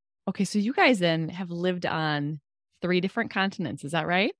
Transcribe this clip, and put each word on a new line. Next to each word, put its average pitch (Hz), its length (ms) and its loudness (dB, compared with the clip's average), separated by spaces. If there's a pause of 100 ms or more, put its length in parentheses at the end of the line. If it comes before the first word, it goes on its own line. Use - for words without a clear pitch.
(280)
Okay, 190 160 -2
so 208 140 -2
you 208 160 2
guys 262 240 6
then 165 320 2
have 175 200 -8
lived 175 360 -2
on 151 540 -2 (420)
three 180 180 2
different 202 300 -2
continents. 190 540 -2
Is 143 80 -10
that 160 140 0
right? 185 340 2